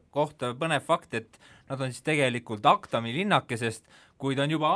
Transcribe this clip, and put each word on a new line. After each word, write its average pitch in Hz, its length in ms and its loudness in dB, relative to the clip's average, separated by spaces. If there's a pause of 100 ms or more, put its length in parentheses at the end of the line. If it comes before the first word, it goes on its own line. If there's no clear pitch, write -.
(120)
kohta 139 460 -2
põnev 156 300 -2
fakt, - 300 0
et - 220 -10 (300)
nad 135 120 -6
on 131 100 -4
siis - 140 -14
tegelikult 123 600 0
Aktami 120 480 2
linnakesest, 127 720 -2 (340)
kuid 135 240 -2
on 143 80 0
juba 156 260 2